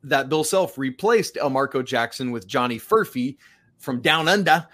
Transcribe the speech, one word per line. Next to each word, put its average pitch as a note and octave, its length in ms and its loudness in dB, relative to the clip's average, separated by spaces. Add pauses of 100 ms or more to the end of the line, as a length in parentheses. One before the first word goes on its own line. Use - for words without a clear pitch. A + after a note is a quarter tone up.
that C3+ 260 -2
Bill D#3 140 0
Self F#3 340 0
replaced F3 580 0
Elmarko C3+ 500 -2
Jackson B2 460 -2
with A2+ 160 -8
Johnny B2 320 -2
Furphy C#3 580 0 (400)
from B2 240 -6
Down D#3 260 2
Under. E3+ 460 4